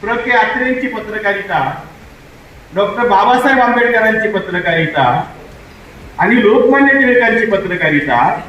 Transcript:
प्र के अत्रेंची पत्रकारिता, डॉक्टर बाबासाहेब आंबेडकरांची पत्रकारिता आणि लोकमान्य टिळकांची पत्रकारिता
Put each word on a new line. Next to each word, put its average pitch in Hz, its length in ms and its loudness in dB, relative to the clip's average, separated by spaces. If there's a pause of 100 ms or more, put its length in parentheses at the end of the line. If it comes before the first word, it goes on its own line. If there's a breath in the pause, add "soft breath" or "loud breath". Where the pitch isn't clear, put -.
प्र 226 140 -2
के 254 160 -4
अत्रेंची 254 560 -2
पत्रकारिता, 202 680 -4 (1160)
डॉक्टर 202 340 0
बाबासाहेब 254 520 2
आंबेडकरांची 220 680 2
पत्रकारिता 165 760 -2 (1160)
आणि 226 240 2
लोकमान्य 277 520 4
टिळकांची 240 520 2
पत्रकारिता 160 720 -2 (320)